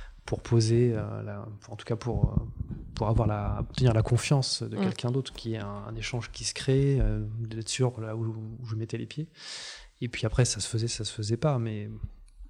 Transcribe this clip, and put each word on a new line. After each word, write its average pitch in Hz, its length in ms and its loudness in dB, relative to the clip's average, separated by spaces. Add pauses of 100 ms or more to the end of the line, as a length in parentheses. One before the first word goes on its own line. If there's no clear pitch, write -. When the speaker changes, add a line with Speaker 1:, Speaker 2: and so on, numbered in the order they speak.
(260)
Speaker 1:
pour - 160 -2
poser, 117 540 4
euh, 107 280 -4
la, 104 220 -8 (160)
pour, - 120 -14
en - 20 -10
tout - 100 -16
cas 117 100 0
pour, 107 360 2
euh, - 400 -2 (240)
pour 107 120 2
avoir 110 200 4
la, 104 320 0
obtenir 120 340 4
la 110 80 6
confiance 131 640 2
de 110 120 -6
Speaker 2:
Mm. 202 60 0
Speaker 1:
quelqu'un 185 300 0
d'autre, 131 220 -2
qu'il - 180 -6
y 110 40 -2
ait 110 40 -6
un, 104 280 -8
un 113 80 -8
échange 113 360 -4
qui - 140 -10
se - 80 -2
crée, 139 460 4
euh, 107 240 4 (160)
d'être 110 300 -6
sûr 123 320 0
là 110 140 -6
où, 113 100 -2
où 110 400 -6
je 110 100 -6
mettais 110 220 -4
les 117 80 -6
pieds. 151 220 -8 (720)
Et 123 80 -2
puis - 160 -2
après, 117 200 4
ça - 140 0
se - 80 -4
faisait, 117 200 0
ça 113 180 -4
se - 80 -4
faisait 110 240 0
pas, 143 220 2
mais 107 300 -4 (600)